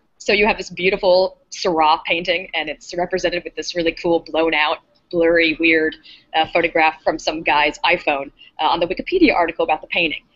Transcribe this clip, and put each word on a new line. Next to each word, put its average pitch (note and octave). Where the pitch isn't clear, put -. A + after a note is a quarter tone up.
So -
you G#3
have G#3
this -
beautiful F#3
Seurat D#3+
painting, F3
and D#3
it's -
represented F3
with -
this -
really E3
cool, E3+
blown D#3+
out, D3+
blurry, E3
weird, D#3+
uh, D#3+
photograph E3
from D#3+
some D#3+
guy's D3+
iPhone, D3
uh, D#3
on E3
the E3+
Wikipedia C4+
article E3+
about D#3
the -
painting. E3+